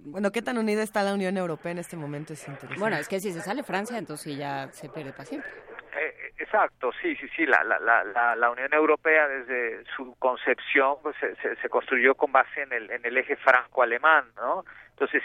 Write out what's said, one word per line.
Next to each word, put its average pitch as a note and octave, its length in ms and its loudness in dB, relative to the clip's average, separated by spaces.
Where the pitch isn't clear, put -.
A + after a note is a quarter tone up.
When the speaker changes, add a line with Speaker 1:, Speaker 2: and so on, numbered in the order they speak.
Speaker 1:
Bueno, F#3+ 260 -2
¿qué A3+ 120 -2
tan B3 160 -2
unida G#3+ 260 0
está G#3+ 180 -2
la G3 100 0
Unión G3 240 0
Europea E3+ 360 -4
en F3 60 -6
este E3+ 180 -10
momento? D3 380 -8
Es - 120 -16
interesante. C#3 320 -12
Speaker 2:
Bueno, G#3 200 0
es D3+ 100 -6
que G3 100 -2
si F#3+ 140 -4
se E3 80 -6
sale A#3+ 240 -6
Francia, G#3+ 340 -4
entonces D3+ 340 -8
sí C#3 60 -6
ya C#3 320 -6
se - 180 -16
pierde C#3+ 220 -12
para C3+ 140 -16
siempre. - 260 -10
Speaker 3:
Eh, D3 440 -6
exacto, D#3 520 0
sí, F3+ 140 -2
sí, - 200 -12
sí, E3 80 2
la, A2+ 200 6
la, G2+ 140 2
la, G#2+ 240 4
la, A#2 320 0
la A#2+ 160 2
Unión C3 220 -4
Europea D#3 560 4
desde B2 560 -4
su B2 200 -10
concepción, C3+ 880 2
pues, D3 180 -6
se, G#2 160 -2
se, A2+ 200 -4
se B2 120 -6
construyó B2 460 4
con C#3 180 0
base C3+ 300 2
en C3+ 100 -6
el, A2+ 180 -4
en A#2+ 140 -8
el A#2+ 140 0
eje C#3 180 0
franco-alemán, B2+ 880 4
¿no? D3+ 280 -4
Entonces - 360 -2